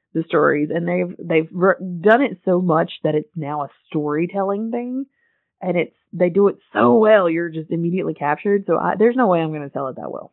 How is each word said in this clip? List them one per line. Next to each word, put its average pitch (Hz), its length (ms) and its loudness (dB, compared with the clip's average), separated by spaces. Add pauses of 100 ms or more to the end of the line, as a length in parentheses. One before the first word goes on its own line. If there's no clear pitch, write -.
(140)
the 165 120 -2
stories. 151 480 2
And 170 140 -2
they've, 180 300 -2
they've 160 340 -2
re-, 180 220 2 (260)
done 214 220 4
it 208 240 -4
so 185 160 2
much 170 280 2 (140)
that 156 100 0
it's 151 220 -2
now 147 260 -6
a 139 60 -8 (200)
storytelling 190 840 -4
thing. 247 340 -6 (560)
And 175 160 -4
it's, - 180 -4 (200)
they 180 160 2
do 196 180 4
it - 80 0 (160)
so 240 240 4
well, 214 320 6
you're 165 220 -2
just 160 200 -10
immediately 170 440 -2
captured. 196 520 -2
So 165 120 0
I, 175 200 -2
there's 233 180 2
no 254 100 4
way 175 140 2
I'm 156 120 -2
gonna 147 160 -8
tell 135 200 -6
it 127 80 -10
that 69 140 -10
well, - 220 -12